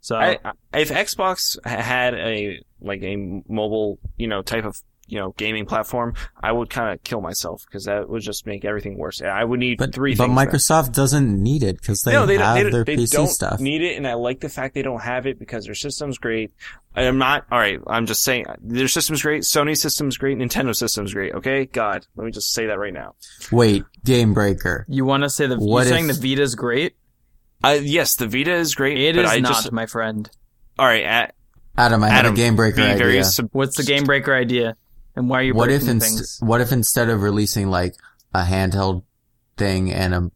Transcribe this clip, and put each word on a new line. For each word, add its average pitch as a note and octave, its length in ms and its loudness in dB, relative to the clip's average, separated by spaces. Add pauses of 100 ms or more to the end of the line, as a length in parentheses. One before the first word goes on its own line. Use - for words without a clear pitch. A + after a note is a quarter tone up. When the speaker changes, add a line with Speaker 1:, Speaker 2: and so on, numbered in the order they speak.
Speaker 1:
So A2+ 160 -4
Speaker 2:
I, E3 260 2
I, G2 80 -10 (280)
if D3+ 100 0
Xbox F#3 760 -2
ha-, A#2 160 -4
had B2 320 0
a, G#2 460 -4 (220)
like, G2 220 -8
a G2 120 -6 (320)
mobile, G#2+ 500 -2 (200)
you A#2 100 -4
know, G#2 140 -4
type A2 240 -4
of, G2+ 120 -10 (300)
you A2 120 -8
know, F#2+ 180 -8
gaming G#2+ 300 -4
platform, A#2 480 -4 (260)
I A2 100 -2
would A#2 200 -2
kinda A2+ 320 -4
kill A2+ 180 -6
myself, E2+ 500 -8
'cause G2 140 -12
that G#2 240 -4
would G#2+ 140 -6
just G#2 240 -10
make G2+ 180 -8
everything G#2 320 -6
worse. E2+ 240 -8
I G2 220 -2
would A#2+ 160 -2
need B2 180 -2
Speaker 3:
But, C3+ 160 -2
Speaker 2:
three C3 220 0
Speaker 3:
but A#2+ 100 4
Speaker 2:
things B2 100 4
then. C3+ 120 4
Speaker 3:
Microsoft C#3+ 460 2
doesn't C3 500 4
need C#3 180 2
it, F#2+ 220 0
'cause G2+ 180 -2
they - 100 2
Speaker 2:
No, C4+ 140 6
they G3 120 4
don't, - 100 2
Speaker 3:
have A#2 80 4
Speaker 2:
they - 80 4
don't, - 80 2
Speaker 3:
their A#2+ 120 2
Speaker 2:
they D3+ 120 -2
Speaker 3:
P A#2+ 100 2
C A#2 120 0
Speaker 2:
don't D3 100 4
Speaker 3:
stuff. - 320 -2
Speaker 2:
need D3 240 0
it, F3 140 -2
and C#3 100 -6
I A#2+ 80 -2
like A#2+ 240 -2
the D#3 100 -8
fact C3+ 240 -8
they C3+ 80 -4
don't B2+ 220 -4
have B2+ 240 -4
it C3+ 100 -4
because A#2 280 -10
their G#2 100 -10
system's C#3+ 420 -8
great. A2+ 360 -4 (420)
I'm B2+ 240 2
not, C3+ 320 0
all B2 80 2
right, G2 260 2
I'm A2+ 220 0
just A2 160 -2
saying, B2+ 220 -2 (140)
their B2 280 -2
system's D3+ 340 -2
great, D3+ 220 0
Sony's D3+ 360 2
system's C#3+ 380 -2
great, C3+ 220 -2
Nintendo B2+ 360 -2
system's G#2 380 -4
great, G2 220 -4
okay? C3 320 -2
God, G#2 480 -4
let A2 100 -10
me A2+ 60 -8
just G#2+ 200 -6
say A2+ 140 -4
that G#2 140 -4
right G2+ 140 -6
now. A#1+ 200 -14 (380)
Speaker 3:
Wait, A2 320 4 (200)
Game A#2+ 300 4
Breaker. G2 560 0
Speaker 1:
You C3+ 160 -2
wanna C#3 240 0
say D3 160 0
the, B2+ 120 0
Speaker 3:
What A2+ 280 4
Speaker 1:
you're B2 120 4
saying D#3+ 120 0
Speaker 3:
if B2+ 100 -2
Speaker 1:
the B2+ 160 -2
Vita's C3+ 200 0
great? B2 400 -2 (680)
Speaker 2:
Uh, C#3+ 160 4
yes, C#3+ 360 0
the A#2+ 120 -2
Vita C#3 280 0
is E3 180 0
great, C#3 260 0
Speaker 1:
It D#3 180 2
Speaker 2:
but F3 80 4
Speaker 1:
is G#2+ 60 4
Speaker 2:
I A#2 80 4
Speaker 1:
not, B2+ 140 2
Speaker 2:
just A2+ 180 0
Speaker 1:
my A2+ 140 -4
friend. A2 420 -4 (520)
Speaker 2:
All C3 80 4
right, A2+ 160 4
A-, A2 280 0 (480)
Speaker 3:
Adam, A2+ 240 6
I G#2+ 60 6
have B2 120 8
Speaker 2:
Adam, A2+ 120 6
Speaker 3:
a G2 40 2
Game A#2 180 4
Breaker A2 220 4
Speaker 2:
be G#2 200 4
very A#2+ 220 4
Speaker 3:
idea. C3 60 2
Speaker 2:
sub- A2 260 0
Speaker 1:
What's C3+ 260 -2
the - 60 0
Game C#3+ 220 2
Breaker C#3 280 2
idea? A#2+ 420 0 (420)
And B2 120 0
why B2+ 100 2
are B2+ 40 2
you C3 100 2
Speaker 3:
What A#2 180 4
if C#3 80 4
Speaker 1:
breaking C#3 160 2
Speaker 3:
inst-, G#2+ 120 2 (100)
Speaker 1:
things? - 240 -8
Speaker 3:
what A#2 180 4
if B2 140 2
instead A#2+ 340 2
of A2+ 140 2
releasing, G#2 480 0
like, F2+ 260 0 (380)
a F#2 100 0
handheld F#2+ 600 0 (520)
thing F#2+ 340 0
and F2+ 240 0
a F2+ 220 0